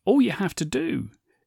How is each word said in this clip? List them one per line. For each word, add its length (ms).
All 160
you 120
have 240
to 80
do 460